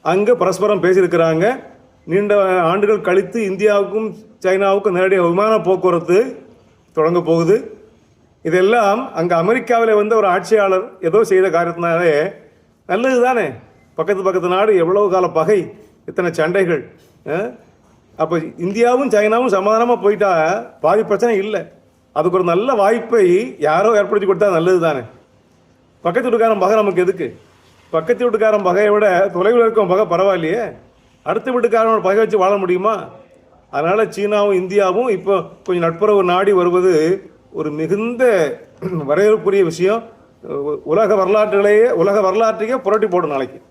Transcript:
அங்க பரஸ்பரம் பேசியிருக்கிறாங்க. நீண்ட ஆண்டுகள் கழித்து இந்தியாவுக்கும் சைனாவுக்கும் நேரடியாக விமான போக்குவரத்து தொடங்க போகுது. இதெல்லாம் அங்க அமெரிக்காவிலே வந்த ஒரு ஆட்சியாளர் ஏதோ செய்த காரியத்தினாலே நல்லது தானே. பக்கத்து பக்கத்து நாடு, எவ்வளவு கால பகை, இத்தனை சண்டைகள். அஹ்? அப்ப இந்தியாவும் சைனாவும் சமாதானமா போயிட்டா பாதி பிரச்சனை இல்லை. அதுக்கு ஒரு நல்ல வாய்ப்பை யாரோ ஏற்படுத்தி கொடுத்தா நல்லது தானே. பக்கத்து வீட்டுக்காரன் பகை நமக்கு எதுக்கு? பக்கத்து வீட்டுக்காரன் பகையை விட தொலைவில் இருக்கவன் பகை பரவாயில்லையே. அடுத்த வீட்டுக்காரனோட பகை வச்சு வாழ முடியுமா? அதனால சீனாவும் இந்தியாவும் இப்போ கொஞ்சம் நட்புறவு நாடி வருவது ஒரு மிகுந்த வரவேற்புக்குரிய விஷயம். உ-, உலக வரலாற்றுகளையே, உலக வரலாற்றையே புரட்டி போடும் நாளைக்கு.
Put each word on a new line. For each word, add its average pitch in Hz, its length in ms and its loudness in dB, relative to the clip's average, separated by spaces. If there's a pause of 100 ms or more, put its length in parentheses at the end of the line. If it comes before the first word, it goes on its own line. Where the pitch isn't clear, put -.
அங்க 202 320 0
பரஸ்பரம் 190 480 0
பேசியிருக்கிறாங்க. 175 760 0 (440)
நீண்ட 190 560 0
ஆண்டுகள் 202 400 0
கழித்து 185 500 -2
இந்தியாவுக்கும் 202 640 0 (260)
சைனாவுக்கும் 196 500 0
நேரடியாக 185 380 2
விமான 208 320 2
போக்குவரத்து 180 760 0 (560)
தொடங்க 165 280 0
போகுது. 165 580 0 (640)
இதெல்லாம் 202 720 0
அங்க 170 280 -2
அமெரிக்காவிலே 233 520 0
வந்த 214 220 2
ஒரு 202 100 2
ஆட்சியாளர் 196 760 0
ஏதோ 175 240 2
செய்த 185 260 2
காரியத்தினாலே 170 800 0 (540)
நல்லது 240 360 0
தானே. 240 260 0 (460)
பக்கத்து 185 280 -2
பக்கத்து 180 260 -2
நாடு, 196 280 2
எவ்வளவு 185 340 2
கால 185 180 0
பகை, 165 460 -2 (320)
இத்தனை 175 260 -4
சண்டைகள். 170 600 -2 (340)
அஹ்? 196 300 -6 (600)
அப்ப 160 220 -2
இந்தியாவும் 233 720 0
சைனாவும் 214 500 2
சமாதானமா 220 400 0
போயிட்டா 190 580 0 (220)
பாதி 190 220 2
பிரச்சனை 208 340 0
இல்லை. 196 280 -4 (480)
அதுக்கு 170 240 0
ஒரு 180 100 0
நல்ல 208 280 0
வாய்ப்பை 208 840 0
யாரோ 180 380 2
ஏற்படுத்தி 202 500 0
கொடுத்தா 196 40 2
நல்லது 175 300 2
தானே. 151 200 -2 (1000)
பக்கத்து 233 280 -2
வீட்டுக்காரன் 220 300 2
பகை 196 160 2
நமக்கு 190 260 0
எதுக்கு? 170 360 -4 (520)
பக்கத்து 233 400 -2
வீட்டுக்காரன் 214 320 0
பகையை 190 280 2
விட 202 420 2
தொலைவில் 214 300 2
இருக்கவன் 214 260 0
பகை 180 300 0
பரவாயில்லையே. 185 560 -2 (480)
அடுத்த 220 300 -6
வீட்டுக்காரனோட 226 500 0
பகை 190 140 0
வச்சு 214 220 0
வாழ 190 180 2
முடியுமா? 185 520 -2 (600)
அதனால 175 340 0
சீனாவும் 202 500 -2
இந்தியாவும் 190 560 0
இப்போ 185 320 -2 (220)
கொஞ்சம் 180 200 -2
நட்புறவு 196 400 0
நாடி 190 280 2
வருவது 180 800 0 (220)
ஒரு 156 180 -6
மிகுந்த 202 840 -2 (280)
வரவேற்புக்குரிய 185 840 0
விஷயம். 180 400 -2 (400)
உ-, 143 420 -8
உலக 190 300 2
வரலாற்றுகளையே, 208 760 2
உலக 202 300 0
வரலாற்றையே 214 560 0
புரட்டி 214 300 0
போடும் 180 240 -2
நாளைக்கு. 135 400 -6